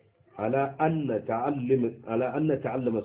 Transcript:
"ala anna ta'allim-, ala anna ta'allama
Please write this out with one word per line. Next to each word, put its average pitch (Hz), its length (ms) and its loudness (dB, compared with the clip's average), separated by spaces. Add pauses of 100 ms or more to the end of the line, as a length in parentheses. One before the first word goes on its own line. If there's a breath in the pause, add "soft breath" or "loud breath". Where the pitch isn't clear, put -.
(380)
"ala 135 400 0
anna 151 420 0
ta'allim-, 123 720 0 (140)
ala 117 280 0
anna 151 220 2
ta'allama 120 480 -2